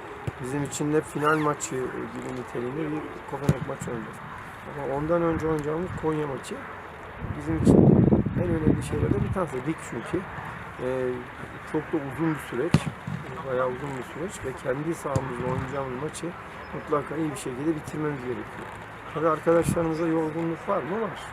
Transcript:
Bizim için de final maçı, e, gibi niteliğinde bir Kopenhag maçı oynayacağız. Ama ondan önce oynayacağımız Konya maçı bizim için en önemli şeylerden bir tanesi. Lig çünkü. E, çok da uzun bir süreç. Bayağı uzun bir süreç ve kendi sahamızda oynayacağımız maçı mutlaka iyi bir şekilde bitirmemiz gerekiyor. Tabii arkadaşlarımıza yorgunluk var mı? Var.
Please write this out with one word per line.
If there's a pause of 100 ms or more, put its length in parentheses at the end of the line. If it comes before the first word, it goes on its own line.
(440)
Bizim
için
de
final
maçı,
e, (120)
gibi (100)
niteliğinde
bir (300)
Kopenhag
maçı
oynayacağız. (500)
Ama
ondan
önce
oynayacağımız (120)
Konya
maçı (840)
bizim
için (460)
en
önemli
şeylerden
bir
tanesi. (100)
Lig (140)
çünkü. (680)
E, (840)
çok
da (100)
uzun
bir (100)
süreç. (720)
Bayağı
uzun
bir
süreç
ve (120)
kendi
sahamızda
oynayacağımız
maçı (460)
mutlaka
iyi
bir
şekilde
bitirmemiz
gerekiyor. (460)
Tabii
arkadaşlarımıza
yorgunluk
var
mı?
Var. (140)